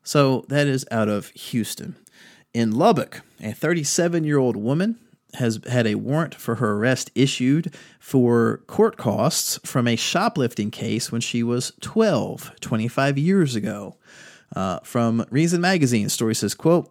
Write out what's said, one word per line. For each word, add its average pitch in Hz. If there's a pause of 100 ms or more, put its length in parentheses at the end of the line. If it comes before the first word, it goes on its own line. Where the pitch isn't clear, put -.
So 135
that 143
is 131
out 110
of 104
Houston. - (580)
In 113
Lubbock, 156 (200)
a 107
thirty-seven-year-old 151
woman 151 (340)
has 113
had 123
a 104
warrant 135
for -
her 107
arrest 123
issued 135 (240)
for 120
court 214
costs -
from 123
a 117
shoplifting 139
case 110
when 117
she 117
was 120
twelve, 175
twenty-five 135
years 160
ago. 101 (580)
Uh, 92
from 117
Reason 170
Magazine, 139
story 110
says, 101
quote, -